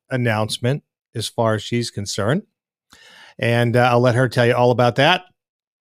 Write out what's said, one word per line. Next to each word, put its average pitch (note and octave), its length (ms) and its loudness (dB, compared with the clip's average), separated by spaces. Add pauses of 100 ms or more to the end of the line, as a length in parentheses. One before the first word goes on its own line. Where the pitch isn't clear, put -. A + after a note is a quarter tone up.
(100)
announcement A#2+ 720 -2 (320)
as A2+ 140 -8
far A2+ 260 -2
as G#2 80 -6
she's A#2+ 300 -6
concerned, G#2+ 500 -4 (960)
and, A#2 380 0
uh, B2 160 4
I'll A#2+ 80 4
let B2 160 2
her B2+ 120 2
tell A#2+ 180 2
you B2 80 2
all B2 180 2
about A#2+ 240 0
that. E3 300 2 (580)